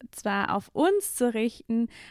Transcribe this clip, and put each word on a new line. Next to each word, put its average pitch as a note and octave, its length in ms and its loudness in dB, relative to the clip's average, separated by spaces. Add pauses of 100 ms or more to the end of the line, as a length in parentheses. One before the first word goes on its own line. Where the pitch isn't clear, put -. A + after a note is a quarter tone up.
(100)
zwar G3+ 460 -2
auf - 160 -6
uns F#4+ 420 2
zu B3 200 2
richten, A3+ 540 -2 (220)